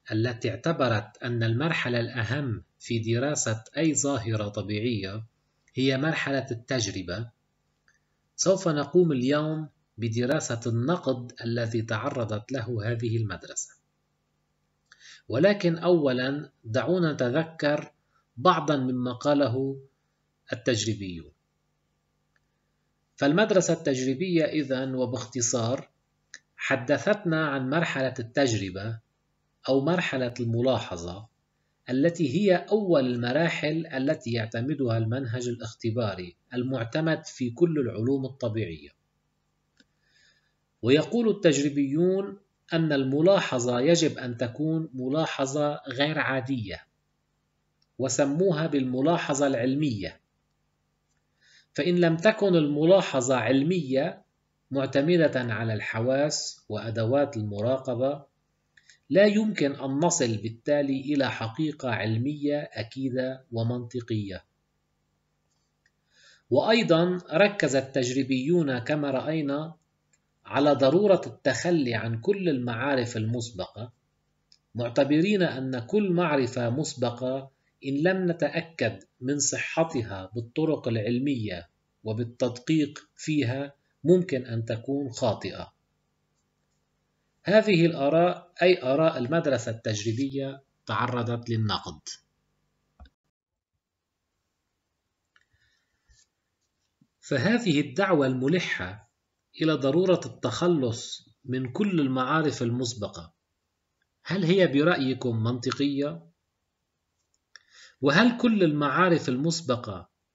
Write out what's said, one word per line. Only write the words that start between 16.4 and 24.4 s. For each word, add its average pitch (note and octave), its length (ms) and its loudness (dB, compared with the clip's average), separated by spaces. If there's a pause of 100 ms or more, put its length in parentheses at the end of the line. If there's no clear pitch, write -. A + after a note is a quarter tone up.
دعونا D3+ 480 0
نتذكر D3 800 -2 (440)
بعضًا D#3 400 2
مما B2+ 360 -2
قاله C3+ 680 0 (720)
التجريبيون. G2+ 800 -4 (1800)
فالمدرسة F3 580 4
التجريبية D3 680 0